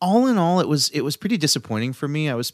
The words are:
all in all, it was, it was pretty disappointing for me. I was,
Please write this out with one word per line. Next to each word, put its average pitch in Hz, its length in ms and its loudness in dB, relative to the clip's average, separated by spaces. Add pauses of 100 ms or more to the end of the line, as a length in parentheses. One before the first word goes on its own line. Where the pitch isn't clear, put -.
all 220 280 4
in 233 100 2
all, 175 220 4
it 139 80 2
was, 143 220 0
it 151 100 -2
was 143 160 -4
pretty 208 200 -2
disappointing 127 560 -2
for 143 140 -8
me. 151 220 -2
I 131 60 -2
was, 120 200 -4